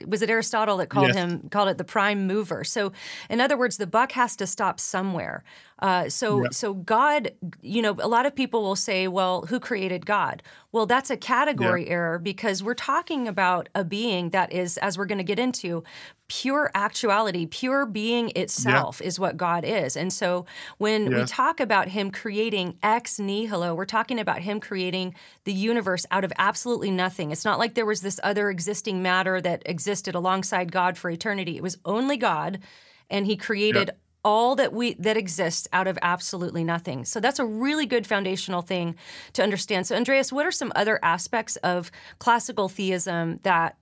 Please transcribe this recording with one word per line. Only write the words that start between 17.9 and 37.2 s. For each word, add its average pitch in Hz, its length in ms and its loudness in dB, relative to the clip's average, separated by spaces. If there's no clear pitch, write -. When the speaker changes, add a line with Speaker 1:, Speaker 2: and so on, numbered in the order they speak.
Speaker 2:
Yeah. - 120 -2
Speaker 1:
itself - 580 2
is 180 200 -4
what 185 160 0
God 170 280 0
is. 180 320 -2
And 175 160 -2
so 180 340 -2
when 214 320 2
we 123 80 2
Speaker 2:
Yes. 127 120 0
Speaker 1:
talk 311 300 2
about 202 280 2
him 196 220 -2
creating 202 720 -2
ex 220 380 2
nihilo, 196 520 -2
we're 180 140 -4
talking 226 320 -2
about - 220 -2
him 202 180 -4
creating 185 560 -4
the 202 100 -4
universe 190 560 0
out 196 140 2
of 185 140 -4
absolutely 208 520 0
nothing. 180 400 0
It's 156 140 -4
not 208 160 2
like 226 140 0
there 226 120 0
was 208 140 0
this 196 240 -6
other 202 260 0
existing 196 500 -4
matter 185 400 2
that 175 240 -2
existed 180 520 -4
alongside 185 560 0
God 180 260 0
for 180 100 -6
eternity. 175 480 -4
It - 60 -8
was 180 220 -6
only 254 320 0
God, 185 420 0
and 196 180 0
he 214 100 2
created 214 520 2
Speaker 2:
Yeah. - 60 -8
Speaker 1:
all 226 340 4
that - 180 2
we, 233 200 0
that 214 220 0
exists 170 560 -2
out 185 140 2
of 190 160 -2
absolutely 175 600 -2
nothing. 165 420 -4
So - 140 -4